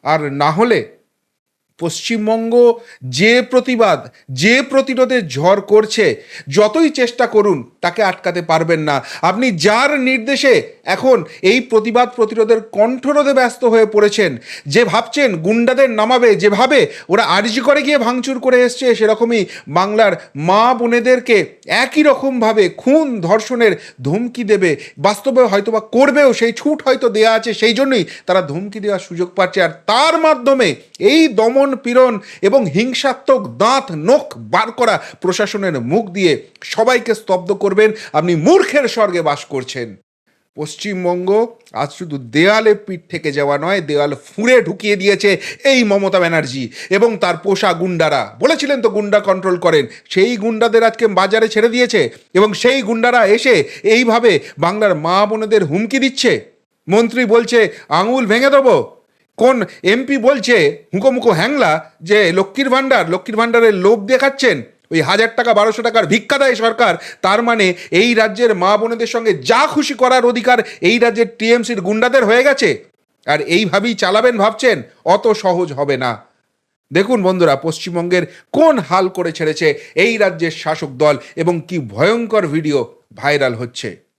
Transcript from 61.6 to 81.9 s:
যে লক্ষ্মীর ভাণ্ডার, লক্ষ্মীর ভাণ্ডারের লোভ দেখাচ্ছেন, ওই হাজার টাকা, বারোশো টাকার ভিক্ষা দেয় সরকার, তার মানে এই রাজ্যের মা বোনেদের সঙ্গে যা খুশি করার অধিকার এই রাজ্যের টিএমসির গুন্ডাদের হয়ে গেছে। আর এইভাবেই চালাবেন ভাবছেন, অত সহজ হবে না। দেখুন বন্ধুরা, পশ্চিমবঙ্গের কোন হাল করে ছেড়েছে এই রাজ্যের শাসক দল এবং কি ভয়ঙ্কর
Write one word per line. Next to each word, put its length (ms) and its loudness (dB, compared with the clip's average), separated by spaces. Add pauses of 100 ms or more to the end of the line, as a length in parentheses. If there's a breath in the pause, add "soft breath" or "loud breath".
যে 300 2
লক্ষ্মীর 360 -2
ভাণ্ডার, 420 0
লক্ষ্মীর 260 -4
ভাণ্ডারের 380 2
লোভ 320 2
দেখাচ্ছেন, 560 0 (280)
ওই 100 0
হাজার 360 0
টাকা, 180 0
বারোশো 280 0
টাকার 240 0
ভিক্ষা 320 0
দেয় 160 2
সরকার, 400 0 (280 loud breath)
তার 200 0
মানে 320 0 (160 loud breath)
এই 240 2
রাজ্যের 400 0
মা 220 2
বোনেদের 300 -4
সঙ্গে 280 -2
যা 320 0
খুশি 280 -4
করার 320 2
অধিকার 320 0 (220 loud breath)
এই 180 2
রাজ্যের 280 2 (120)
টিএমসির 420 0
গুন্ডাদের 440 0
হয়ে 200 2
গেছে। 400 0 (420)
আর 140 0
এইভাবেই 540 -2
চালাবেন 420 0
ভাবছেন, 460 0 (220 soft breath)
অত 240 2
সহজ 440 -2
হবে 240 -4
না। 240 -6 (720)
দেখুন 300 0
বন্ধুরা, 340 2
পশ্চিমবঙ্গের 640 -4 (300 loud breath)
কোন 260 2
হাল 300 -2
করে 240 -6
ছেড়েছে 420 -2 (200 loud breath)
এই 220 0
রাজ্যের 340 -2
শাসক 380 -6
দল 300 0 (180 loud breath)
এবং 320 0
কি 100 -6
ভয়ঙ্কর 680 -2